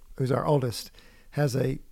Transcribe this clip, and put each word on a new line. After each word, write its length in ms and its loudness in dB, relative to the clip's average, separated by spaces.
who's 160 0
our 140 0
oldest, 440 0
has 240 2
a 220 0